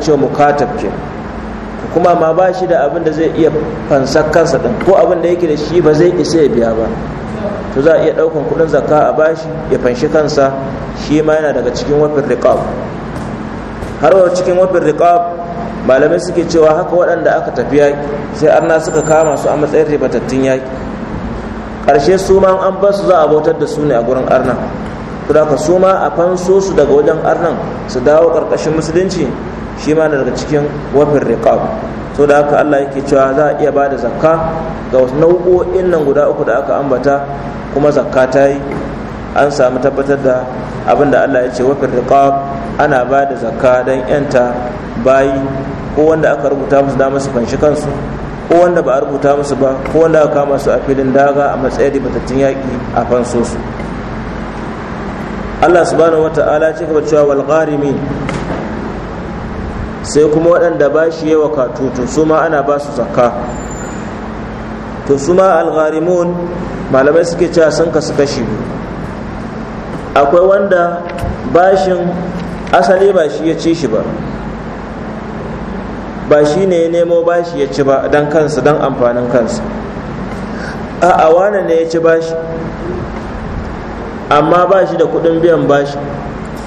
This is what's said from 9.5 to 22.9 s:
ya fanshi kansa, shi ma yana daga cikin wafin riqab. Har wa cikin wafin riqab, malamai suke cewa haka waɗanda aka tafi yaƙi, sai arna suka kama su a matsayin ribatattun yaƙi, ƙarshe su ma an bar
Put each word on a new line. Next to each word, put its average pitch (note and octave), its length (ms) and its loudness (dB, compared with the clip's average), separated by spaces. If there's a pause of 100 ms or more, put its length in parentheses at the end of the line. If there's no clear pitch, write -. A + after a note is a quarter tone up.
ya C3 80 2
fanshi B2 320 0
kansa, C#3 400 2 (540)
shi D3+ 160 2
ma D#3 160 2
yana D3+ 160 0
daga B2 180 0
cikin B2 300 -2
wafin D3 260 0
riqab. B2 300 2 (1400)
Har D#3+ 140 6
wa F#3 180 6
cikin F3+ 240 0
wafin F#3 240 2
riqab, E3+ 400 4 (640)
malamai C3+ 340 4
suke F3 300 -2
cewa D#3 240 4
haka F3 220 -2
waɗanda E3 420 2
aka - 140 -2
tafi D3 260 -2
yaƙi, - 240 2 (320)
sai D3+ 160 0
arna D#3+ 320 4
suka D3+ 220 0
kama D#3 340 2
su C#3 100 -2
a A2+ 60 2
matsayin D3 380 2
ribatattun B2+ 520 -2
yaƙi, C3 180 0 (1200)
ƙarshe D3+ 340 4
su F#3+ 200 4
ma F#3+ 140 4 (140)
an F#3+ 140 -2
bar G3+ 120 4